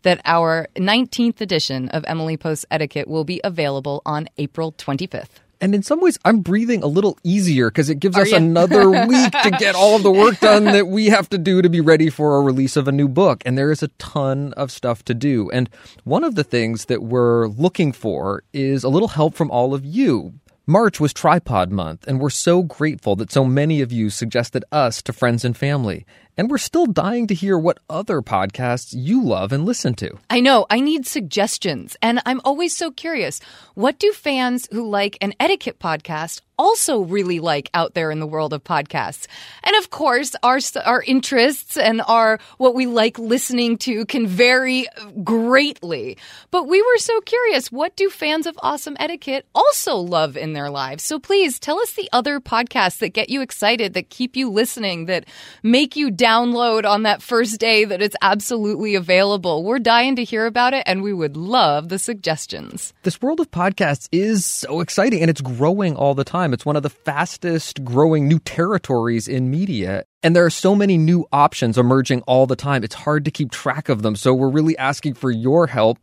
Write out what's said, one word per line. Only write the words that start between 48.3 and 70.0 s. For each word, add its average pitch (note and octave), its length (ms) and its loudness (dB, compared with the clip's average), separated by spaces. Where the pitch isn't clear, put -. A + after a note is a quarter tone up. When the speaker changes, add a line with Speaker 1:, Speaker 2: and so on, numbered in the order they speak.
Speaker 1:
of E4 160 -10
Awesome D4 380 -6
Etiquette C#4 460 -8
also F4+ 400 2
love E3+ 400 -2
in D#3 160 -8
their C#3+ 180 -8
lives? C#3 360 -8
So D#4 120 -6
please F4+ 420 0
tell D#4 200 -4
us A4+ 140 -4
the G4 180 -10
other C4 300 -2
podcasts A3+ 560 -2
that - 160 -6
get A3 160 -4
you C#4 100 -4
excited, A3 540 -2
that F#3 160 -6
keep - 260 -8
you B3+ 140 -2
listening, G3 560 -4
that F3+ 200 -4
make B3+ 320 2
you D4 140 -2
download A#3 800 2
on G#3 140 2
that G#3 180 0
first A3+ 380 -2
day A3 260 4
that G3 160 -4
it's G#3 200 -2
absolutely G#3 760 0
available. F3+ 680 0
We're A#3 140 -2
dying A#3+ 380 2
to A#3+ 80 -4
hear A3 240 -2
about B3 260 0
it, C4+ 140 -2
and F#3+ 160 -2
we G3+ 100 -4
would D3+ 240 -4
love E3+ 520 0
the F#3 100 -6
suggestions. - 920 -8
Speaker 2:
This - 180 -4
world D#4 180 -2
of D#4+ 120 -4
podcasts F3 600 -2
is G3+ 320 0
so - 360 -6
exciting, F#3+ 420 0
and E3 80 2
it's C#3+ 120 -2
growing D3+ 540 0
all C#3 200 0
the C3+ 80 -2
time. E3+ 280 -2
It's - 140 -4
one D3+ 100 -2
of C#3+ 80 -2
the D3 60 -4
fastest D#3+ 920 -6
growing C#3+ 440 2
new D#3 120 4
territories A#2+ 880 -2
in B2+ 240 -2
media, A#2 520 -4